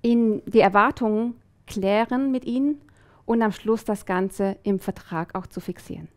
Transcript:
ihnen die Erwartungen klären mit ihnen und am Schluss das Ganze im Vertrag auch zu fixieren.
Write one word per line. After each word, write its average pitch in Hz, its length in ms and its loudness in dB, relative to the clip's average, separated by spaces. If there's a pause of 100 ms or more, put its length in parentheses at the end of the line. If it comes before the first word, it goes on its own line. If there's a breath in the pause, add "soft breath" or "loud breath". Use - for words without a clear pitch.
ihnen 233 460 2
die 226 140 6
Erwartungen 220 720 2 (320)
klären 226 640 0
mit 254 140 -2
ihnen 277 360 -2 (460 soft breath)
und 233 160 2
am 220 80 2
Schluss 220 340 -2
das 208 220 -4
Ganze 190 560 -2
im 202 160 0
Vertrag - 560 -8
auch 185 140 -8
zu - 120 -12
fixieren. - 460 -12 (100)